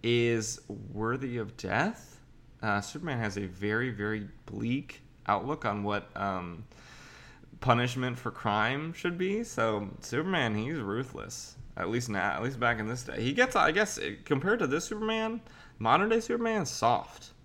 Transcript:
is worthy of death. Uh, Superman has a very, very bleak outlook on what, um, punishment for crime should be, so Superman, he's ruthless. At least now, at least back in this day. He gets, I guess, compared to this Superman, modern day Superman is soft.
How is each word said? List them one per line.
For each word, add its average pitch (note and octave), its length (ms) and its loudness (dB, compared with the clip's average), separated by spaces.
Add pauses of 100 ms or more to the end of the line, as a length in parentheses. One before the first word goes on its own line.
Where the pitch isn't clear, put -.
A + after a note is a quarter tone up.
is A#2 600 2 (320)
worthy A#2+ 440 -2
of G#2+ 200 -6
death. B2+ 640 -2 (400)
Uh, G#2 180 2
Superman D3+ 400 -4
has G#2 180 -2
a G2+ 100 -2
very, G#2 420 0
very G#2 400 -4 (160)
bleak A2+ 560 -4 (260)
outlook G#2+ 380 0
on G#2 180 0
what, G2+ 320 -2
um, F#2 480 -4 (960)
punishment B2 580 2
for A#2 140 -6
crime B2 600 0
should F3 240 -4
be, G3 260 -2
so G#2+ 460 0 (100)
Superman, C#3 560 0
he's B2+ 220 -2
ruthless. A2 800 -6 (200)
At F2 120 -2
least A#2+ 200 0
now, F#2+ 240 2
at D2 80 -2
least B2+ 180 -4
back A#2 200 4
in G#2+ 80 -2
this B2 160 -4
day. - 180 -4
He C3 120 0
gets, B3 220 4
I D#3 160 6
guess, G3+ 280 0 (260)
compared F3 340 2
to E3 80 2
this D3 180 0
Superman, A3 540 -2 (380)
modern D3+ 320 6
day A3+ 100 6
Superman A3+ 440 0
is B2 60 -2
soft. - 640 0 (120)